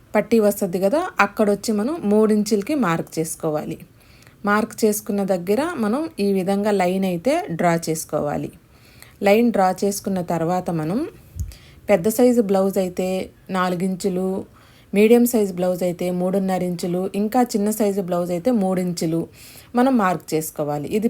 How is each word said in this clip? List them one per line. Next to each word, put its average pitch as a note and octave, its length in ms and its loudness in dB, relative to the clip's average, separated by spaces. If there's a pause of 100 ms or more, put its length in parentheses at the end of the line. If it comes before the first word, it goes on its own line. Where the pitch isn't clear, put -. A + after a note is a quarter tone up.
(160)
పట్టీ A3 320 2
వస్తది F#3+ 380 -2
కదా, C#4 160 2 (260)
అక్కడొచ్చి G#3 520 0
మనం C#4+ 160 -4 (180)
మూడు G#3+ 160 4 (100)
ఇంచులకి G#3 360 0 (120)
మార్క్ E3 320 -2
చేసుకోవాలి. D#3+ 600 -6 (680)
మార్క్ G#3+ 340 0
చేసుకున్న G#3 380 0 (140)
దగ్గర G3+ 260 -2 (240)
మనం B3 160 -2 (240)
ఈ G3+ 40 2 (100)
విధంగా G3+ 420 0
లైన్ F#3+ 320 0
అయితే A#3 200 0 (260)
డ్రా E3+ 160 2 (120)
చేసుకోవాలి. D3+ 640 -4 (760)
లైన్ A3+ 280 6
డ్రా F#3 140 4 (160)
చేసుకున్న G3 340 -2 (140)
తర్వాత F3+ 360 -2 (120)
మనం F3+ 180 -2 (880)
పెద్ద F#3+ 260 4
సైజు B3 320 4
బ్లౌజ్ G3 340 2
అయితే F#3 240 -4 (480)
నాలుగు F#3 320 0
ఇంచులు, F#3 400 -2 (720)
మీడియం A3+ 340 8
సైజు G#3 280 0
బ్లౌజ్ F3+ 280 -2
అయితే F3+ 200 -4 (140)
మూడున్నర F#3 480 0
ఇంచులు, F3+ 320 -4 (200)
ఇంకా G#3+ 200 0 (120)
చిన్న G#3 160 0 (100)
సైజు G3+ 300 0
బ్లౌజ్ F3 260 -2
అయితే F3 160 -2 (100)
మూడు F#3 240 0
ఇంచులు E3+ 360 -2 (580)
మనం C4 140 4 (100)
మార్క్ F3+ 320 -2
చేసుకోవాలి. D3 520 -4 (120)
ఇది A3 100 0